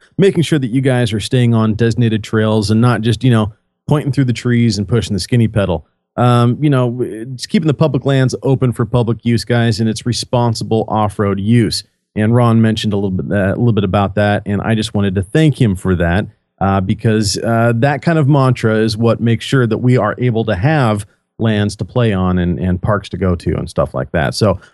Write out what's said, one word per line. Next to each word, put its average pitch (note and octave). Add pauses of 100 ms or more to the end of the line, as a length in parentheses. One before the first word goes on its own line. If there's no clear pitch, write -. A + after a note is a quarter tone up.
(180)
making F3
sure D#3+
that B2+
you B2
guys B2
are A2
staying A#2+
on A2
designated A2+
trails G#2+
and A2
not A#2+
just, A2
you C3+
know, G#2+ (360)
pointing C#3+
through C#3
the B2
trees A#2
and G2+
pushing G#2+
the F#2+
skinny A#2
pedal. F#2 (320)
Um, A#2+
you D3+
know, B2+
w-, A2 (100)
it's B2
keeping E3+
the C#3+
public C#3+
lands C3+
open B2+
for A2+
public A#2
use, A#2
guys, A#2
and A2
it's G#2+
responsible A#2
off-road G2+
use. A2 (340)
And G#2+
Ron A#2
mentioned A2
a G#2
little G2+
bit, D#2
uh, G2
a -
little A#2+
bit G2+
about G2
that, G#2
and G2+
I -
just G#2+
wanted G2+
to G2
thank D#3
him G#2
for F#2
that, F2 (340)
uh, G2
because, G2+
uh, A#2
that C#3
kind E3
of D3
mantra C3
is A2
what A2+
makes A#2
sure B2
that G#2+
we B2+
are G#2
able A2+
to G#2+
have A2+ (320)
lands G#2
to -
play A#2
on F#2
and, F2
and F2+
parks G2+
to F#2+
go F2+
to E2
and -
stuff C#2+
like C2
that. D2
So, F#2+ (160)